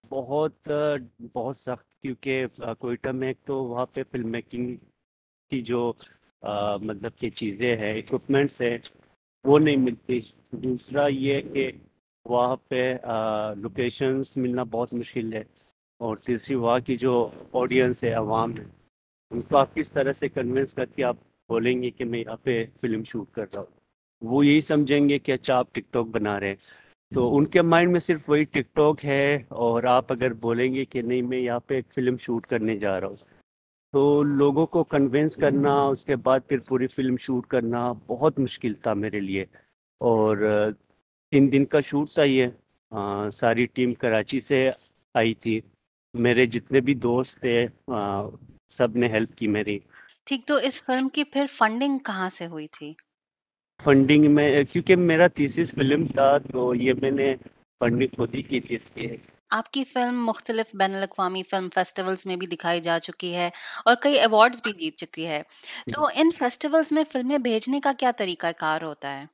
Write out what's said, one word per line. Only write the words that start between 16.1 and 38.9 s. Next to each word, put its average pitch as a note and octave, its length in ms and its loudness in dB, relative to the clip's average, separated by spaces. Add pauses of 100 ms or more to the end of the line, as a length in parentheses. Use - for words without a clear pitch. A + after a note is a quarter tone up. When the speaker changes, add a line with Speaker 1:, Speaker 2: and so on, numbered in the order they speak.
Speaker 1:
تیسری A#2+ 380 -4
وہاں A#2+ 240 2
کی B2+ 180 -4
جو A#2+ 320 0 (240)
آڈینس B2 520 0
ہے، A2+ 80 0
عوام A2+ 440 -2
ہے، E2+ 80 -14 (680)
ان A#2+ 100 -6
کو C#3+ 160 0
آپ C3+ 180 4
کس D#3 180 -6
طرح C#3 200 0
سے C3+ 160 -4
کنونس C3 460 -2
کر B2+ 100 -2
کے C3+ 200 -4
آپ A#2+ 120 -2 (320)
بولیں B2 340 0
گے B2 80 -4
کہ B2+ 140 -8
میں A#2 140 -4
یہاں A2 180 -8
پہ A#2 280 -2 (160)
فلم A2 240 -4
شوٹ G#2 260 -12
کر A2+ 120 -8
رہا G2+ 180 -10
ہوں؟ - 200 -18 (400)
وہ C3 260 2
یہی D3 140 6
سمجھیں D3 480 2
گے C#3+ 100 2
کہ C#3 140 -4
اچھا B2+ 240 0
آپ A#2+ 160 -2
ٹک - 200 -10
ٹاک A#2 140 -2
بنا G#2 340 -2
رہے G2+ 80 -4
ہیں۔ - 360 -12 (300)
تو B2+ 220 2
ان D3 100 4
کے F3 160 2
مائنڈ E3+ 280 4
میں F3 100 2
صرف D#3 300 -2
وہی D3+ 140 4
ٹک - 300 -4
ٹاک D3+ 300 2
ہے، C#3+ 340 2 (100)
اور A#2 340 0
آپ B2+ 300 2
اگر B2 200 0
بولیں A#2 420 -2
گے C3+ 100 -2
کہ B2+ 180 -6
نہیں B2 200 0
میں B2+ 160 -4
یہاں A#2+ 220 -2
پہ - 140 -6
ایک B2+ 180 -6
فلم B2+ 240 0
شوٹ A#2 300 -4
کرنے A2 320 -2
جا G2 220 -2
رہا G2 80 -6
ہوں، G2+ 80 -12 (760)
تو D3 300 4
لوگوں C#3+ 440 4
کو E3 180 0
کنونس C#3+ 520 2
کرنا، C#3+ 460 2
اس C#3 220 0
کے C#3 120 0
بعد C3 320 2
پھر C3+ 100 0
پوری B2+ 280 -2
فلم B2+ 300 -2
شوٹ B2 300 -6
کرنا A#2+ 460 -2
بہت B2 460 -2
مشکل B2 360 -4
تھا - 180 -4